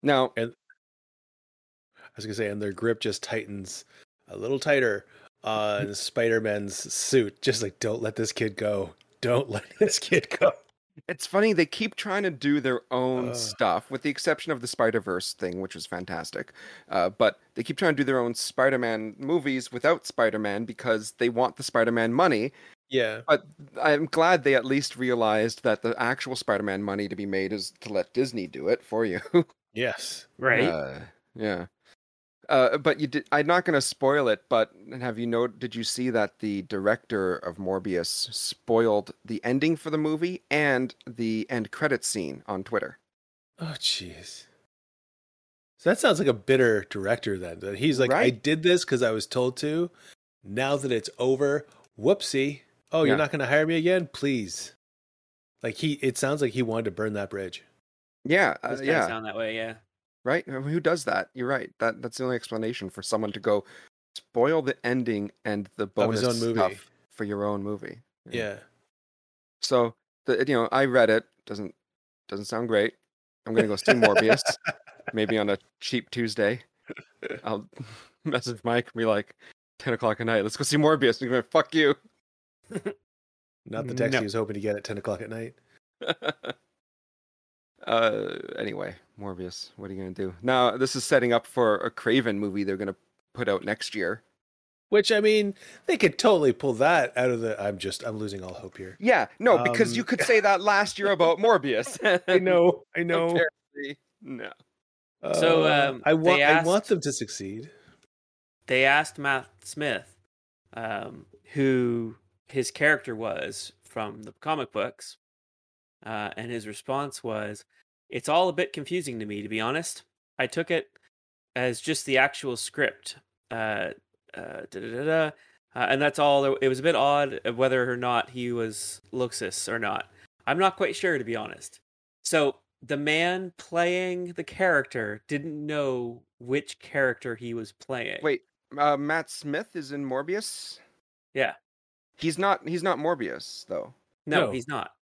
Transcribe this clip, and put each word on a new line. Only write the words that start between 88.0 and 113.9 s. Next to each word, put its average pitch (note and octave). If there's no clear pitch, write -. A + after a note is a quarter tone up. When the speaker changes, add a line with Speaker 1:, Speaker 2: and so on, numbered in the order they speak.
Speaker 1:
anyway, F#2+
Morbius, F#2
what G2
are F#2+
you F#2+
gonna F#2
do? F#2
Now, B2
this C3
is B2+
setting B2
up A#2+
for A2
a A#2
Craven A2+
movie G2+
they're F#2+
gonna G2
put A#2+
out G2
next -
year. G2+
Speaker 2:
Which, G3+
I G#3
mean, G#3+
they F#4
could -
totally E3
pull C3
that C#3
out B2+
of A#2
the, A2
I'm G2+
just, F#2+
I'm A2
losing G2
all F#2
hope -
here. F#2
Speaker 1:
Yeah, G3
no, G#3
because B2
Speaker 2:
Um, -
Speaker 1:
you A#3+
could -
say A3+
that G3
last G3+
year G3+
about E3
Speaker 2:
<laughs> -
Speaker 1:
Morbius. C#3+
<laughs> -
Speaker 2:
I F#3
know, F3+
I E3+
know. E3+
Speaker 1:
Apparently, C#3+
no. B2
Speaker 3:
So, E3
Speaker 2:
Uh, C#3+
Speaker 3:
um, B2+
Speaker 2:
I D#3
wa-, E3
Speaker 3:
they C#3+
Speaker 2:
I D#3
want F3+
Speaker 3:
asked -
Speaker 2:
them F#3
to C#3+
succeed. G#2+
Speaker 3:
they C3
asked D3
Matt C#3
Smith, C#3+
um, A2
who B2
his C3
character D3
was G2+
from G#2